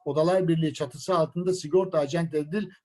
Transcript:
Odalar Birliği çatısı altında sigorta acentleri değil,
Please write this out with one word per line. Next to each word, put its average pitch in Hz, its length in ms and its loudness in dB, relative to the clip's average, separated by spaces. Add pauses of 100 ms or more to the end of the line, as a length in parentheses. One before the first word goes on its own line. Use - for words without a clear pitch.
Odalar 170 440 2
Birliği 160 260 2
çatısı - 400 -4
altında 175 380 0
sigorta 185 460 0
acentleri 151 540 -2
değil, 208 180 -4 (140)